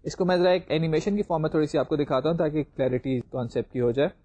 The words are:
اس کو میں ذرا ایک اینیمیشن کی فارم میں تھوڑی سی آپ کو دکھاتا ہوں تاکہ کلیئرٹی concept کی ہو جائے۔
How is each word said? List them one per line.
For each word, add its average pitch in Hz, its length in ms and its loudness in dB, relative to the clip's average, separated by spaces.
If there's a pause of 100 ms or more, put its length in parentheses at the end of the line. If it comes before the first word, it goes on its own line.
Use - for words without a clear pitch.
اس - 140 -8
کو 190 80 -2
میں 180 120 2
ذرا 180 140 4
ایک 180 180 2
اینیمیشن 160 480 0
کی 208 60 -2
فارم 165 200 -2
میں 156 80 0
تھوڑی 156 160 2
سی 147 120 -2
آپ 127 100 0
کو 156 80 0
دکھاتا 143 340 0
ہوں 170 60 0
تاکہ 156 280 -2 (120)
کلیئرٹی 127 440 -2
concept 120 520 -6
کی 127 80 -4
ہو 120 100 2
جائے۔ 139 180 0 (160)